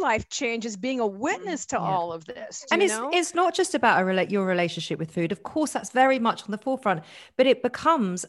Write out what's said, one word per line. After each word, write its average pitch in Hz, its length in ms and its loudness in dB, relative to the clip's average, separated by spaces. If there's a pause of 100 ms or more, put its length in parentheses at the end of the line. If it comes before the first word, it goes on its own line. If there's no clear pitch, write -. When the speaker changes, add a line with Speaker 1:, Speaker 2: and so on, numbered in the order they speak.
Speaker 1:
life 226 280 0
change 233 360 -4
is 220 100 -8
being 247 240 -4
a 226 60 0
witness 294 600 -4
to 262 80 -4
Speaker 2:
Yeah. - 80 0
Speaker 1:
all 180 280 -2
of 165 140 -10
this, - 460 -14
Speaker 2:
And 349 100 4
Speaker 1:
you 403 60 4
Speaker 2:
it's, 220 100 0
Speaker 1:
know? 262 160 -6
Speaker 2:
it's 339 220 0
not 349 180 2
just 349 220 0
about 208 260 4
a - 20 4
rela-, 185 280 0
your 196 160 0
relationship 175 500 -2
with 160 140 -6
food. 165 200 -2
Of - 120 -8
course, - 300 -2
that's 233 180 -6
very 262 260 4
much 233 240 0
on - 80 -14
the 208 80 -6
forefront, 226 460 -2 (340)
but 254 80 6
it 262 160 4
becomes 247 680 0